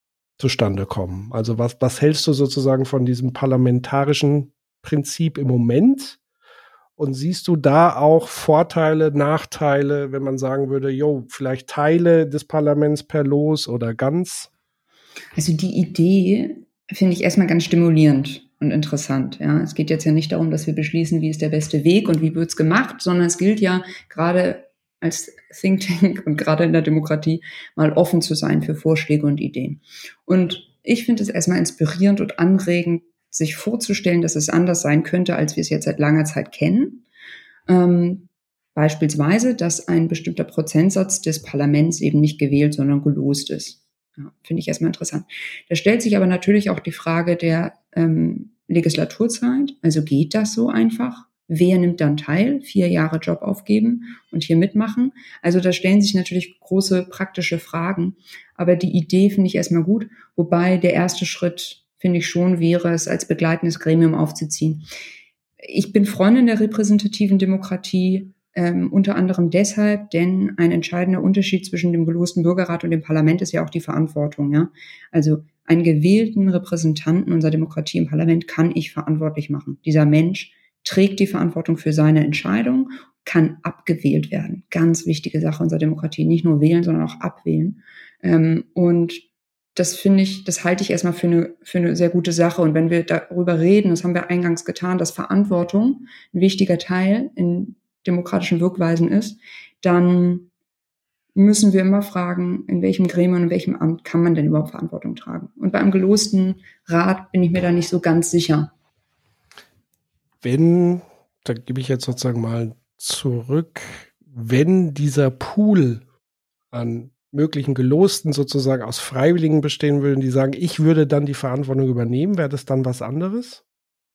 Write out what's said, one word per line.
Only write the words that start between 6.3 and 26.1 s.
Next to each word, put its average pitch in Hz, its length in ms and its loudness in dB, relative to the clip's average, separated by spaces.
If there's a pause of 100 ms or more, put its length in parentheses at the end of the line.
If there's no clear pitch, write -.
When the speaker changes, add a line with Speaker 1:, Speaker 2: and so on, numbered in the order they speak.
Speaker 1:
Und 139 180 -4
siehst 156 340 -6
du 175 80 2
da 151 420 4
auch 160 320 4
Vorteile, 156 840 2
Nachteile, 143 960 -2
wenn 135 120 -6
man 135 160 -4
sagen 135 320 -2
würde, 139 180 -2
jo, 135 400 -2
vielleicht 131 380 -8
Teile 165 600 4
des 147 180 -6
Parlaments 147 580 0
per 151 200 -2
Los 147 440 0
oder 117 260 -4
ganz? 147 560 -4 (840)
Speaker 2:
Also 160 200 0
die 180 220 -4
Idee 185 880 0 (260)
finde 185 220 2
ich 175 100 -4
erstmal 180 240 2
ganz 165 160 2
stimulierend 156 840 2 (120)
und 147 120 -2
interessant. 139 680 -4
Ja, 151 220 2
es 160 140 -6
geht 151 140 -2
jetzt 156 160 0
ja 156 60 4
nicht 156 200 2
darum, 165 200 0
dass 151 160 -2
wir 156 80 -2
beschließen, 160 460 -2
wie 156 80 0
ist 156 120 -4
der 151 80 0
beste 151 340 -2
Weg 196 240 4
und 156 140 2
wie 160 140 0
wird's 165 200 -4
gemacht, 170 460 0
sondern 175 260 0
es 170 100 -4
gilt 208 220 0
ja 185 240 0 (260)
gerade 180 560 -2 (340)
als - 320 -6 (280)
Think 190 280 0
Tank 180 380 0